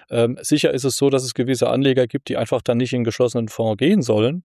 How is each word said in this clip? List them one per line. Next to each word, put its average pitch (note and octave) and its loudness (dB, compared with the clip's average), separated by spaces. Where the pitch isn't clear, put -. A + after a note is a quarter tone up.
Ähm, A#2+ 0
sicher D3 0
ist C3+ -2
es C3 -2
so, C#3 2
dass C3+ 2
es B2+ -10
gewisse B2 0
Anleger B2+ 2
gibt, - -6
die B2 -4
einfach A#2+ -2
dann A#2+ 0
nicht B2+ -2
in B2 0
einen A#2 -2
geschlossenen A#2 0
Fonds A2 -2
gehen F#3 2
sollen. A#2 0